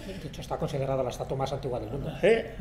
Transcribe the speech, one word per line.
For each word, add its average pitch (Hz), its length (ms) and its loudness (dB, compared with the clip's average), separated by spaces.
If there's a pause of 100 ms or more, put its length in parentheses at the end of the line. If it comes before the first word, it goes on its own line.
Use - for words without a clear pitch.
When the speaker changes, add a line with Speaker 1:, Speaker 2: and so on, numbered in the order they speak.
Speaker 1:
De 185 200 -8
hecho, - 140 -10
está - 160 -4
considerada 135 460 2
la 120 60 -2
estatua 131 280 -2
más 135 140 0
antigua 127 280 -2
del 107 100 -6
mundo. 135 320 -4
Speaker 2:
¿Eh? 214 400 6